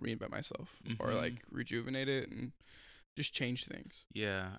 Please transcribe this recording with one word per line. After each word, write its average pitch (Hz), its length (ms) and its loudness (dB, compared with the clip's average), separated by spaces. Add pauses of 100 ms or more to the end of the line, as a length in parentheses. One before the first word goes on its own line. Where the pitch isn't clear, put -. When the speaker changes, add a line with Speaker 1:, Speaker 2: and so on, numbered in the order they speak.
Speaker 1:
reinvent 110 280 0
myself - 440 -4 (240)
or, - 80 4
Speaker 2:
Mm-hmm. 120 100 6
Speaker 1:
like, 117 340 2
rejuvenate 131 580 0
it 135 200 4
and 123 220 -4 (640)
just - 180 2
change 123 320 2
things. - 480 -10
Speaker 2:
Yeah, 95 460 2